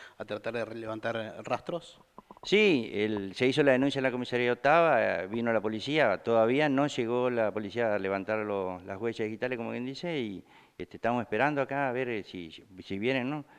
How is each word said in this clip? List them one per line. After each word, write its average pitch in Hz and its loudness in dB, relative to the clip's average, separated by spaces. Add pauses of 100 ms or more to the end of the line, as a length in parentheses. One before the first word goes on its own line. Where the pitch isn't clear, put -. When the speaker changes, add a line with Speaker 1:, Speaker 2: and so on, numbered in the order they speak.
(180)
Speaker 1:
a - -12
tratar 107 -6
de 117 -2
re-, 110 -8
levantar 113 -6
rastros? - -6 (440)
Speaker 2:
Sí, 190 4
el, 101 -2
se 127 2
hizo 135 4
la 143 8
denuncia 135 4
en 131 0
la 131 2
comisaría 123 0
octava, 120 4
eh, 92 -6
vino 117 -2
la 113 4
policía, 110 2
todavía 117 4
no 139 2
llegó 123 0
la 113 0
policía 107 -2
a - 0
levantar 98 -2
lo-, 95 -4
las 98 -10
huellas 113 -2
digitales, 117 -4
como 113 -6
quien 117 -6
dice, 143 -6
y, 101 -6 (340)
este, - -12
estamos 117 -2
esperando 139 0
acá 139 -2
a - -2
ver, 123 -2
eh, 110 -6
si, 85 -12
si 95 -12
vienen, 127 -2
¿no? 147 -8 (140)